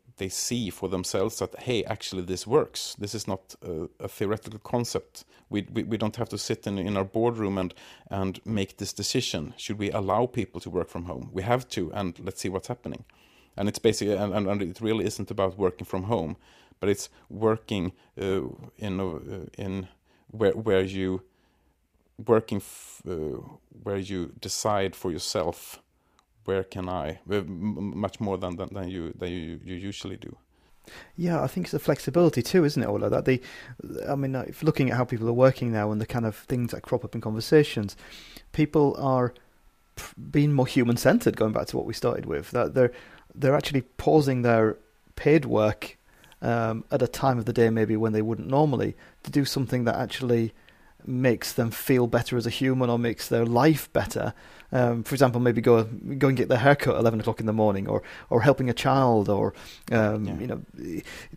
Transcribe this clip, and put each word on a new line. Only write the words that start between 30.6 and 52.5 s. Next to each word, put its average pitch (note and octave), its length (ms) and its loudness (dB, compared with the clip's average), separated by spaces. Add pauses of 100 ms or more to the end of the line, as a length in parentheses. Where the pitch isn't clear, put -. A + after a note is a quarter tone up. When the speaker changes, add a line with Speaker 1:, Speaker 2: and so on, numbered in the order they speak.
Speaker 2:
Yeah, E3+ 260 0
I C#3 60 0
think F3+ 180 -6
it's - 60 -12
the D#3 60 0
flexibility D3+ 640 2
too, F3+ 220 4
isn't C#3+ 180 2
it, A2 40 0
Ola? G#2 240 0
That - 140 2
they, C3 160 4 (680)
I C#3+ 60 0
mean, C#3 200 -2
uh, B2+ 140 -4
if - 140 -14
looking D3 280 4
at A2+ 60 0
how B2 80 2
people A2+ 240 -2
are A#2+ 40 4
working B2 400 4
now G#2+ 200 2
and G#2+ 80 0
the A2 60 -4
kind A#2 200 -2
of G#2+ 80 -2
things A#2+ 360 -4
that - 120 -8
crop - 220 -2
up A2 100 -10
in A#2 60 -6
conversations, A2+ 760 2 (560)
people D3 460 2
are B2+ 360 0 (600)
p-, - 80 -12 (260)
being D3 220 4
more C3+ 140 4
human-centered, B2 680 4
going A2 160 2
back - 140 -2
to - 100 -6
what - 100 -4
we A2+ 60 -4
started - 320 -2
with, D#2 280 -6
that A2+ 220 0
they're, B2 180 4 (420)
they're C3+ 200 2
actually C#3+ 280 0
pausing C#3 600 2
their A2+ 360 4 (360)
paid D3+ 300 4
work, G#2+ 540 0 (420)
um, A2+ 500 0
at C3 120 0
a A#2+ 60 4
time C3 300 2
of A2 60 -2
the A#2 80 0
day A#2 160 6
maybe A2 280 2
when A2 160 2
they G#2+ 100 2
wouldn't A2+ 260 -4
normally, C3 480 2 (280)
to - 60 -12
do C#3+ 140 2
something B2+ 400 -2
that A#2 120 2
actually A#2+ 580 0 (520)
makes B2+ 460 0
them A#2 180 0
feel B2 360 2
better A#2+ 300 0
as A#2 100 0
a A#2 40 -2